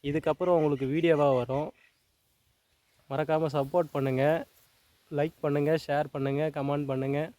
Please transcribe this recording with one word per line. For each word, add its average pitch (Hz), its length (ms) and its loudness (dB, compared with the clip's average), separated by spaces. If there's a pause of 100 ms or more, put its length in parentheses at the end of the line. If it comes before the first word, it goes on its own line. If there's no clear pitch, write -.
இதுக்கப்புறம் 160 500 0
உங்களுக்கு 143 340 0
வீடியோவா 160 340 4 (120)
வரும். 131 280 -4 (1400)
மறக்காம 156 480 0
சப்போர்ட் 147 400 0
பண்ணுங்க, 135 260 0 (960)
லைக் 156 240 -2
பண்ணுங்க, 147 420 0
ஷேர் 147 300 -2
பண்ணுங்க, 139 420 -2
கமெண்ட் 143 360 -2
பண்ணுங்க 139 340 -2 (120)